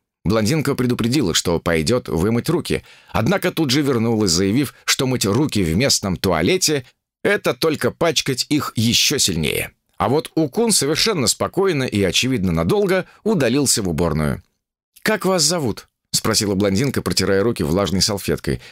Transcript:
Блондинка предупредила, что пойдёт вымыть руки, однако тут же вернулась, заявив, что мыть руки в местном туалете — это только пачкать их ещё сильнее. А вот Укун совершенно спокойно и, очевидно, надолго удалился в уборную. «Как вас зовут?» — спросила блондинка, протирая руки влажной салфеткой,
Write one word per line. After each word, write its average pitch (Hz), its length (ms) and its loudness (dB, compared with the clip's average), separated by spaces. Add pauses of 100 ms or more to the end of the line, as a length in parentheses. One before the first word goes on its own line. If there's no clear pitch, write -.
(240)
Блондинка 117 520 0
предупредила, 120 580 0
что 85 260 -2
пойдёт 82 480 0
вымыть 113 420 0
руки, 139 340 -2 (280)
однако 175 400 0
тут 156 200 -2
же 147 100 2
вернулась, 113 500 2
заявив, 98 420 0 (120)
что - 220 -2
мыть 127 180 -2
руки 107 380 2
в 80 120 2
местном 104 400 0
туалете — 123 680 0 (380)
это 196 300 0
только 131 380 0
пачкать 143 580 -2
их 147 260 0
ещё 120 420 2
сильнее. 73 540 -2 (260)
А 104 120 0
вот 151 260 -2
Укун 202 360 0
совершенно 151 560 0
спокойно 143 560 -2
и, 104 200 -2
очевидно, 95 480 0
надолго 170 540 0 (180)
удалился 135 580 0
в 92 80 -2
уборную. 78 540 0 (580)
«Как 214 240 -2
вас 180 180 2
зовут?» — 143 440 -2 (240)
спросила 104 440 0
блондинка, 101 460 0
протирая 98 420 0
руки 113 200 0
влажной 87 380 0
салфеткой, 76 600 -2 (100)